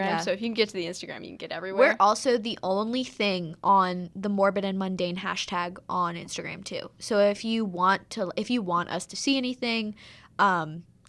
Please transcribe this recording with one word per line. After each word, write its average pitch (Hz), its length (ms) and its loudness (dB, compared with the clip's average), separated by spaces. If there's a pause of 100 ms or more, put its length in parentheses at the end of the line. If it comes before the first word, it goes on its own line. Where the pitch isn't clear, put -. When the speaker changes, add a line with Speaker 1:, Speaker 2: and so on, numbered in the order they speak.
Speaker 1:
Yeah. 170 120 2
Speaker 2:
So 175 120 0
if 190 100 -2
you 226 60 -2
can 233 80 -2
get 214 140 2
to 208 60 -12
the 175 120 -4
Instagram, - 360 -8
you - 60 -12
can - 80 -14
get - 160 -12
everywhere. 190 380 4
Speaker 1:
We're 233 100 0
also 220 380 4
the 220 240 -6
only 220 420 0
thing 185 600 -2
on 180 500 4
the 196 140 -4
morbid 196 360 2
and 190 140 -2
mundane 180 380 -2
hashtag 180 600 -4 (100)
on 175 260 0
Instagram 190 500 -10
too. - 260 -8 (100)
So 214 180 2
if 202 260 4
you 226 200 0
want 185 460 2
to, 202 260 -4
if 214 120 -2
you 247 140 0
want 175 280 -2
us 175 160 -4
to 190 100 -12
see 277 200 2
anything, 233 580 -2 (440)
um, 170 460 2 (240)